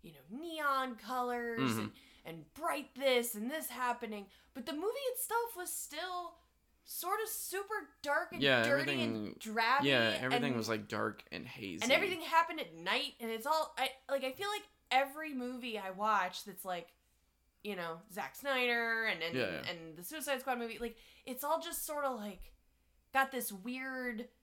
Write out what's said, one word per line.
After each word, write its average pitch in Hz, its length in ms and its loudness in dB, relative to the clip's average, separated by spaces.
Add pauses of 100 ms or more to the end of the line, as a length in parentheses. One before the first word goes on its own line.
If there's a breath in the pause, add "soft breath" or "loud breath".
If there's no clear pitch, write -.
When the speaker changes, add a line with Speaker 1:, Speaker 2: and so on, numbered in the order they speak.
Speaker 1:
you 170 100 -16
know, 151 260 -14
neon 285 580 0
colors 240 640 -2
Speaker 2:
Mm-hmm. 117 200 2
Speaker 1:
and, 107 100 -4 (360 loud breath)
and 160 280 -12
bright 330 400 -2
this 254 400 4
and 220 160 -2
this 302 180 -4
happening, 240 580 -4 (260 soft breath)
but 254 140 -10
the 320 80 -4
movie 311 100 -2 (300)
itself 466 420 -2
was 359 160 -6
still 349 640 -6 (560)
sort 403 320 -2
of 440 60 -2
super 392 600 -4 (140)
dark 302 300 2
and - 80 -6
Speaker 2:
Yeah, 131 220 6
Speaker 1:
dirty 117 80 6 (220)
Speaker 2:
everything, 131 100 2
Speaker 1:
and 110 360 -2
drabby 226 460 2
Speaker 2:
yeah, 117 380 6
everything 131 300 2
Speaker 1:
and 120 40 2
Speaker 2:
was, 110 140 0
like, 107 180 -2
dark 107 340 -2 (100)
and 90 140 -8
hazy. 104 360 -6
Speaker 1:
and 240 100 4
everything 359 300 4
happened 330 380 4
at 175 140 -8
night, 220 460 0
and 226 100 -6
it's 220 160 -4
all, 311 300 2
I, 254 140 0 (200)
like, 269 140 2
I 262 80 0
feel 403 160 -4
like 415 140 -2 (280)
every 277 440 2
movie 247 440 -4
I 190 120 -4
watch 190 540 2
that's, 190 200 -12
like, 175 240 -4 (720)
you 202 140 -4
know, 170 220 -4 (140)
Zack 143 240 -6
Snyder 240 680 2
and, 185 180 0
and, 165 140 -2
Speaker 2:
Yeah, 110 140 2
yeah. 82 200 -4
Speaker 1:
and 165 280 -10
the 180 60 -12
Suicide 285 360 -2
Squad 254 180 -2
movie, 226 200 -6
like, 233 180 -6 (300 loud breath)
it's 254 180 -6
all 320 160 2
just 339 240 -6
sorta, 294 260 -2
like, 208 420 -8 (600)
got 269 200 4
this 240 200 -2
weird 247 760 -4 (140)